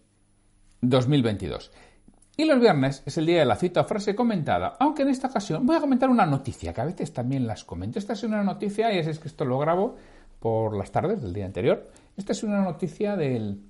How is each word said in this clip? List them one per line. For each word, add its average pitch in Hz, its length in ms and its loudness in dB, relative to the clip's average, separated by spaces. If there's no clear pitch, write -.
dos 123 260 2
mil 143 160 4
veintidós. 95 480 -4
Y 311 40 2
los 285 160 6
viernes 143 440 4
es 147 140 -6
el 160 80 0
día 170 140 4
de 147 40 6
la 113 120 4
cita 180 240 0
o 139 40 4
frase 202 300 -2
comentada, 160 640 0
aunque 294 240 2
en 269 60 2
esta 254 180 -2
ocasión 214 400 -2
voy 320 80 4
a 320 60 2
comentar 269 280 2
una 233 160 6
noticia, 139 480 -2
que - 80 -6
a 120 40 -2
veces - 280 -6
también 127 360 -2
las 104 160 -8
comento. 95 340 -8
Esta 202 140 -6
es 214 100 -8
una 214 220 -2
noticia, 208 500 0
y 180 40 2
es, 156 100 0
es 156 100 -4
que - 80 -14
esto - 180 -6
lo 127 140 0
grabo 175 380 0
por 110 380 0
las 98 160 -6
tardes 175 280 0
del 98 120 -8
día 98 140 -6
anterior. 95 440 -2
Esta 196 140 -8
es 233 140 -6
una 202 180 0
noticia 190 540 -4
del, 113 540 -2